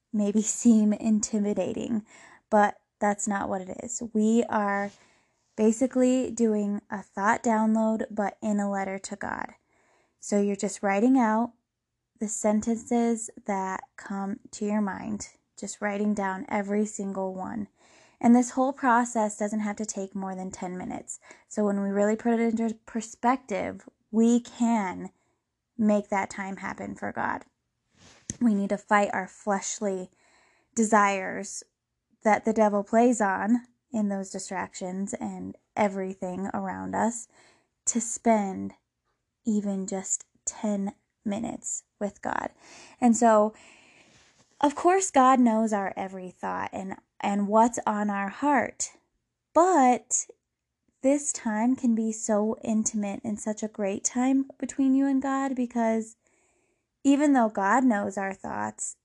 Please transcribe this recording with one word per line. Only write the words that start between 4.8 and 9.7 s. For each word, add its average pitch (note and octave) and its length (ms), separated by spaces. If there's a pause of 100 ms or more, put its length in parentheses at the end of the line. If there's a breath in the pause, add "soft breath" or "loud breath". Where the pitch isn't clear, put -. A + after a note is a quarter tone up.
basically B3+ 760
doing G#3 500 (100)
a G3 100
thought G3+ 420
download, A3 680
but G#3 300
in G#3 180
a G3+ 100
letter G3 300
to - 160
God. - 360 (680)